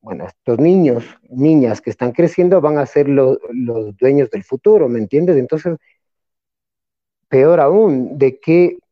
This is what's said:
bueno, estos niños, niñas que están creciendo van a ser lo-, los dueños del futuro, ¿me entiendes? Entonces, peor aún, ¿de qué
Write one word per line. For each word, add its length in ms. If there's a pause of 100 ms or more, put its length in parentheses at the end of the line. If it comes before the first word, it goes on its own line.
bueno, 260
estos 340
niños, 440 (260)
niñas 520
que 80
están 220
creciendo 480
van 180
a 80
ser 220
lo-, 300 (140)
los 460
dueños 320
del 140
futuro, 440
¿me 120
entiendes? 380
Entonces, 380 (1500)
peor 320
aún, 580
¿de 220
qué 380 (140)